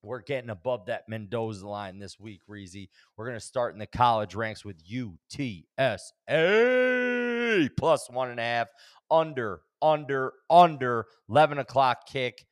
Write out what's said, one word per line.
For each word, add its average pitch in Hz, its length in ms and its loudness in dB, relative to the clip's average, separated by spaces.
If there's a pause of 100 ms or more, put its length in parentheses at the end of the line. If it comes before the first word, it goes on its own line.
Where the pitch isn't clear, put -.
We're 117 180 -10
getting 123 300 -8
above 104 380 -6
that 113 200 -6
Mendoza 110 580 -6
line 101 320 -10
this 98 220 -16
week, 101 300 -18
Reezy. 98 400 -16 (260)
We're 110 120 -10
gonna 120 120 -8
start 120 320 -2
in 90 80 -16
the 104 80 -10
college 110 480 2
ranks 110 300 -6
with 101 180 -14
U 101 340 -10 (120)
T 110 360 -8 (120)
S 123 340 -2 (180)
A 240 1500 2
plus 147 320 2
one 123 200 -4
and 120 120 -6
a - 20 -2
half, 117 240 0 (420)
under, 131 520 0 (200)
under, 139 520 0 (160)
under, 135 560 6 (240)
eleven 143 300 4
o'clock 131 480 0
kick 127 440 -6